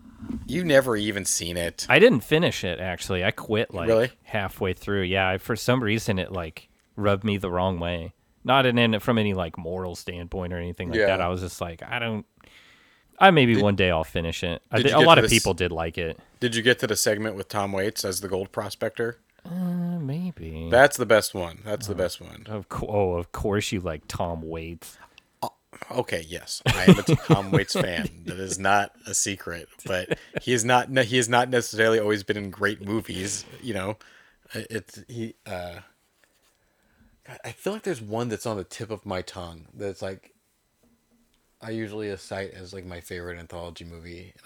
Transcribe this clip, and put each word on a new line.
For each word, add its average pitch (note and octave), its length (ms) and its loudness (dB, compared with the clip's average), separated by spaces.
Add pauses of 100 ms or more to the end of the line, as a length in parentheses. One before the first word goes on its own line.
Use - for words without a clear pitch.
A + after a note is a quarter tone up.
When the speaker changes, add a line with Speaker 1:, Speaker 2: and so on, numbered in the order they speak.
(460)
Speaker 1:
You've F3+ 200 -2
never C3+ 300 6
even G#2 280 -2
seen E2+ 320 -2
it. E2+ 320 -4
Speaker 2:
I B2+ 100 8
didn't G3 220 8
finish D#3 440 0
it, F2 160 -4
actually. F#2 440 -4
I G#2 60 2
quit, A2 420 -2
like, F2 160 -2
Speaker 1:
Really? A2+ 220 4 (140)
Speaker 2:
halfway F#2+ 480 -4
through. G2+ 300 -2
Yeah, F#2+ 260 2
I, F#2+ 100 0
for - 160 -4
some B2+ 280 0
reason, G#2+ 360 0
it, F2+ 140 -4
like, E2+ 360 -10 (280)
rubbed G2+ 280 2
me G#2 120 2
the F#2+ 140 -4
wrong F2+ 280 0
way. E2+ 360 -4 (300)
Not C3 220 4
in, A#2+ 120 4
in, A2+ 220 4
from A#2+ 180 2
any, G#2 160 2
like, E2+ 240 -4
moral F2+ 360 -6
standpoint F2 580 -8
or F2+ 40 -4
anything F2 340 -6
like A2+ 80 0
Speaker 1:
Yeah. G#2+ 100 4
Speaker 2:
that. F#2+ 120 2
I F2 80 2
was F2+ 140 -2
just F2+ 180 -8
like, E2+ 220 -8
"I B2 160 -6
don't," A2+ 260 -4 (920)
I, F#3+ 120 10
maybe B2+ 240 8
Speaker 1:
Did G2+ 80 6
Speaker 2:
one G2+ 140 4
day F#2 140 4
I'll E2 140 2
finish E2 380 -4
it. E2+ 280 -4
I A2+ 80 0
Speaker 1:
did A#2+ 60 4
Speaker 2:
did, C3+ 80 6
Speaker 1:
you - 40 4
Speaker 2:
a D#3 40 10
Speaker 1:
get - 60 10
Speaker 2:
lot E3 100 12
Speaker 1:
to - 60 10
Speaker 2:
of A2 60 4
Speaker 1:
this A2+ 100 6
Speaker 2:
people F#2+ 160 2
did F2+ 160 0
like E2 280 -4
it. E2 200 -4 (220)
Speaker 1:
Did A#2+ 160 0
you A2+ 60 -2
get A#2 180 6
to C3+ 60 0
the G#2+ 100 0
segment G#2+ 400 0
with G2 120 -10
Tom G2+ 240 -2
Waits G2+ 320 -2
as F#2+ 160 -4
the G2 80 -6
gold F#2+ 220 -4
prospector? A2+ 680 -6 (260)
Speaker 2:
Uh, F3 540 -4
maybe. C3 720 -8
Speaker 1:
That's C3+ 260 8
the B2+ 100 -4
best G#2 280 4
one. F2 300 -8
That's G#2+ 240 -8
the G2+ 60 -6
Speaker 2:
Oh. - 20 -6
Speaker 1:
best F2+ 240 -2
one. F2 280 -18
Speaker 2:
Of G#2 200 -10
co-, - 200 -8
oh, G2+ 260 2
of E2+ 180 -4
course G#2 380 -2
you G2 100 -2
like D#2+ 280 -6
Tom E2+ 400 -4
Waits. E2 480 -10 (460)
Speaker 1:
Uh, - 60 -6 (420)
okay, F#2+ 360 -4
yes, - 380 -10
I F#2 200 0
am F3+ 160 8
a - 20 -4
Tom A#2 480 2
Speaker 2:
<laughs> - 20 -2
Speaker 1:
Waits G2+ 220 0
fan. E2+ 520 -6
That F2 120 -8
is F#2+ 200 -6
not G2 340 2 (140)
a G2 80 -6
secret, F2 540 -6 (160)
but F#2 320 -4 (260)
he A#2+ 120 -2
is A2 100 2
not B2+ 260 4
ne-, C3 140 2
he A2+ 120 -2
has A#2+ 120 2
not B2 220 4
necessarily A2+ 480 2
always G#2+ 240 0
been G#2 140 -2
in G2+ 140 -6
great G2+ 320 -4
movies. G2 600 -4 (180)
You A#2 120 -6
know, G2 220 -6 (580)
it's, G#2+ 540 -10
he, A#2 260 -10 (100)
uh, F2+ 360 -10 (1500)
God, C3 180 -18
I A#2 80 -12
feel - 220 -8
like G#3+ 80 -12
there's D#3+ 180 -6
one A2 280 -4
that's G#2+ 180 -6
on A2 100 -4
the F#2+ 80 -6
tip G#2+ 260 -12
of G#2 140 -10
my F#2+ 180 -6
tongue E2+ 520 -14
that's, G2 280 -10
like, G2 300 -12 (1300)
I A2+ 100 -12
usually G#2+ 460 -6
cite G2 360 -10
as, F#2 200 -18
like, F#2 140 -14
my F2 140 -12
favorite F2 380 -10
anthology E2+ 460 -14
movie, E2+ 500 -18
and - 120 -20